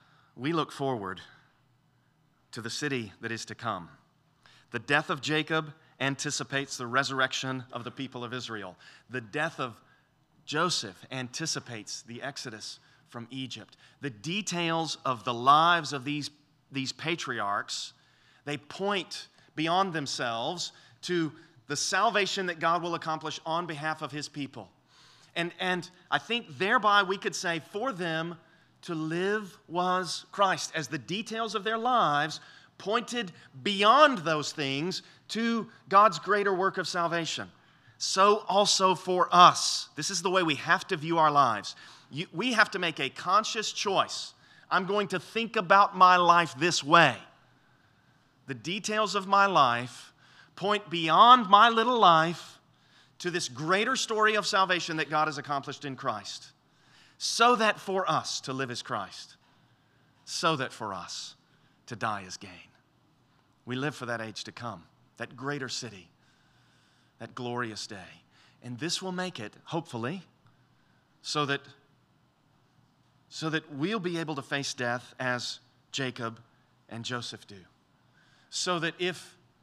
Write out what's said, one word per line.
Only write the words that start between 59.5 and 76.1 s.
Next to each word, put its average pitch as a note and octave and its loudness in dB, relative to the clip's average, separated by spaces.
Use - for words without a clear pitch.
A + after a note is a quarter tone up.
so D#3+ 0
that C3 -6
for G#2+ -8
us - -12
to - -12
die G#2 -6
is F2+ -14
gain." F#2+ -18
We A#2+ -6
live C#3 -4
for B2+ -12
that A#2 -4
age A2 -10
to A2 -12
come, G2+ -12
that A#2+ -12
greater C3+ -6
city, G2+ -12
that A#2 -14
glorious A#2+ -6
day. F#2 -18
And A#2+ -12
this E3 -6
will F#3+ -6
make F3+ -8
it, A2 -12
hopefully, D#3+ -6
so D3 -2
that, C#3 -4
so D#3+ -8
that D#3 -4
we'll F3+ -4
be E3+ -4
able D#3+ -6
to C3+ -6
face C#3 -6
death A#2+ -6
as B2 -4
Jacob B2 -6